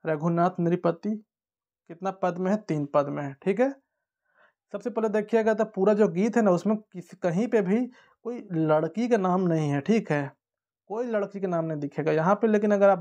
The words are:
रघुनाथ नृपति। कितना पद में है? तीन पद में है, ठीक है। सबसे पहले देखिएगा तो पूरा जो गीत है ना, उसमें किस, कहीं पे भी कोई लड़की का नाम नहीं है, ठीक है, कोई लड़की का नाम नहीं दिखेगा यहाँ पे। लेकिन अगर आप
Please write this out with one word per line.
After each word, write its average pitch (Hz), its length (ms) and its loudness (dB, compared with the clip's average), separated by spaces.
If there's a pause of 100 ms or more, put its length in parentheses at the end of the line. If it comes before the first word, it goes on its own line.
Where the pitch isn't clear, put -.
रघुनाथ 170 560 0
नृपति। 170 500 0 (800)
कितना 185 220 -8
पद 180 260 -4
में 185 120 -2
है? 214 80 2
तीन 156 260 -4 (100)
पद 143 140 2
में 147 140 -6
है, 139 100 -8 (100)
ठीक 190 180 -2
है। 269 100 2 (1040)
सबसे 208 160 -8
पहले 220 200 -2
देखिएगा 220 440 2
तो 214 120 0
पूरा 202 280 2
जो 208 140 4
गीत 202 280 -2
है 233 60 4
ना, 202 80 4
उसमें 196 260 2
किस, - 380 -18
कहीं 185 340 -2
पे 226 140 2
भी 190 160 0 (460)
कोई 233 280 -12
लड़की 160 560 0
का 233 80 4
नाम 185 260 0
नहीं 160 280 0
है, 143 100 -2
ठीक 208 320 0
है, 143 180 -2 (600)
कोई 233 160 -6
लड़की 202 340 -4
का 190 80 -2
नाम 170 160 -2
नहीं 160 160 -4
दिखेगा 147 320 -2
यहाँ 160 220 2
पे। 214 120 0
लेकिन 208 260 2
अगर 202 160 6
आप 190 120 4